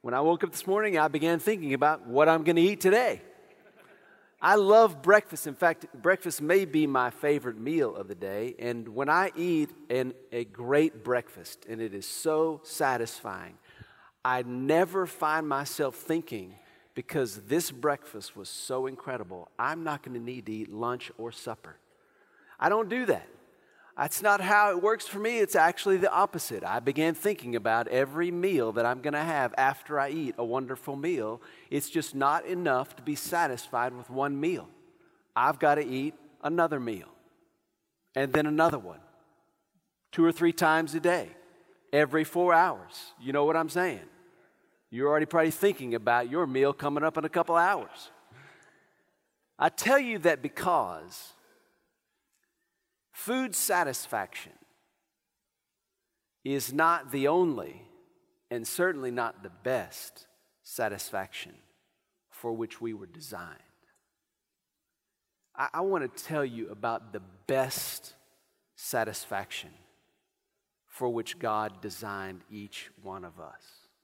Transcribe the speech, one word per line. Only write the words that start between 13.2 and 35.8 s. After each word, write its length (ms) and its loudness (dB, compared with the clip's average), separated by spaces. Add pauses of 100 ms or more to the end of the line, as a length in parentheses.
I 180 0
never 600 2
find 440 -2
myself 480 -2
thinking, 580 -6 (400)
"Because 480 -4
this 300 -2
breakfast 640 -6
was 120 -14
so 380 -6
incredible, 720 -10
I'm 240 -4
not 220 -6
gonna 160 -10
need 260 -12
to 60 -8
eat 200 -8
lunch 460 -6
or 140 -10
supper." 440 -14 (840)
I 80 4
don't 200 2
do 180 -2
that. 220 0 (680)
That's 260 -4
not 180 4
how 300 6
it 100 0
works 280 0
for 100 -8
me. 220 0
It's 160 2
actually 400 4
the 160 2
opposite. 500 0
I 160 -2
began 360 0
thinking 420 -2
about 320 2
every 420 0
meal 420 0
that 140 2
I'm 140 -2
gonna 240 -2
have 340 0
after 400 0
I 120 0
eat 280 -4
a 60 -2
wonderful 500 -6
meal. 480 -4 (260)
It's 220 -4
just 240 -4
not 320 2
enough 480 -2
to 80 -20
be 140 -4
satisfied 760 -2
with 160 -16
one 300 -2
meal. 300 -4 (640)
I've 240 2
gotta 260 2